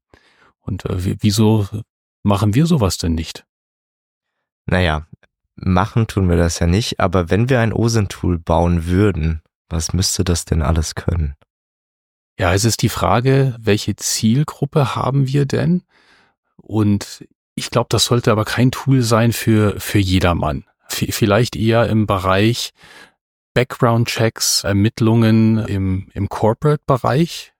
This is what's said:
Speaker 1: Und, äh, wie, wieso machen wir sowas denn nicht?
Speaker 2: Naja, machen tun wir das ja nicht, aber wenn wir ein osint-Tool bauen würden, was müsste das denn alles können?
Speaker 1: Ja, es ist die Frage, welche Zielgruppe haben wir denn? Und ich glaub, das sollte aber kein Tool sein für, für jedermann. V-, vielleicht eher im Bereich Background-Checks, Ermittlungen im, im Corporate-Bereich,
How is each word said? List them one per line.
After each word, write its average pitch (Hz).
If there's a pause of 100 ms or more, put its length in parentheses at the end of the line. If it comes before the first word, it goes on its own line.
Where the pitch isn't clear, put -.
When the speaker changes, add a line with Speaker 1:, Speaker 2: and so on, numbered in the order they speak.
(600)
Speaker 1:
Und, -
äh, 95
wie, 98
wieso 107 (540)
machen 101
wir 147
sowas 127
denn 82
nicht? - (1200)
Speaker 2:
Naja, 82 (560)
machen 101
tun 95
wir 87
das 85
ja -
nicht, 90
aber 90
wenn 101
wir 131
ein 113
osint-Tool 104
bauen 85
würden, 85 (260)
was 82
müsste 92
das 87
denn 80
alles 78
können? 80 (1040)
Speaker 1:
Ja, 87
es 101
ist 110
die 110
Frage, 127
welche 104
Zielgruppe -
haben 135
wir 143
denn? 143 (720)
Und - (260)
ich -
glaub, -
das 110
sollte 120
aber 107
kein 123
Tool 131
sein 113
für, 107
für -
jedermann. 87 (220)
V-, -
vielleicht 110
eher 110
im 107
Bereich 98 (840)
Background-Checks, 117
Ermittlungen 110
im, 95
im 101
Corporate-Bereich, 135